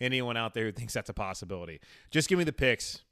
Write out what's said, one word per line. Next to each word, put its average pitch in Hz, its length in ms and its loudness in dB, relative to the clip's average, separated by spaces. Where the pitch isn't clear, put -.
Anyone 123 360 0
out 113 180 -2
there 113 100 0
who 107 80 0
thinks 117 200 -8
that's 110 180 -4
a - 40 -6
possibility, 92 680 -8
just - 180 4
give 185 100 6
me 175 60 4
the 156 80 0
picks. - 600 0